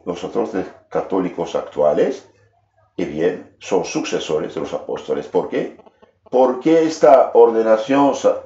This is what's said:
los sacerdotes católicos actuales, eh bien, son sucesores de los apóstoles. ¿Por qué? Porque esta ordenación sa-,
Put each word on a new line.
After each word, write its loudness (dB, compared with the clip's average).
los -8
sacerdotes -6
católicos -4
actuales, -2
eh -4
bien, -4
son -2
sucesores -6
de -6
los -10
apóstoles. -8
¿Por -4
qué? -6
Porque 2
esta 6
ordenación 4
sa-, -2